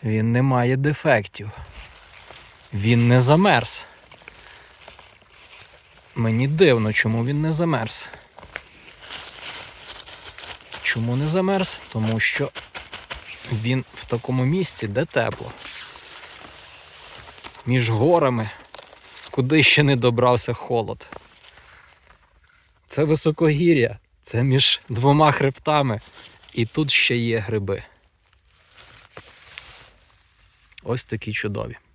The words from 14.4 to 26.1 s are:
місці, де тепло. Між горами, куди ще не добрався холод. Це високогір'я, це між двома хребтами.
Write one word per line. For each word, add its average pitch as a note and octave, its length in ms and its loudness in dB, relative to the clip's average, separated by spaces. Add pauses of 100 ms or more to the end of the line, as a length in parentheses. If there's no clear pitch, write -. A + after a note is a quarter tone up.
місці, E3+ 420 0
де A#2+ 180 -2
тепло. - 460 -4 (2250)
Між A#2+ 240 0
горами, B2 600 2 (840)
куди C#3 320 2
ще - 200 6
не C#3 120 4
добрався A#2+ 580 2
холод. A2 540 -6 (1800)
Це - 160 -2
високогір'я, D#3 960 4 (220)
це A#2 220 -2
між C3 460 4
двома C#3+ 420 6
хребтами. C#3 680 0 (560)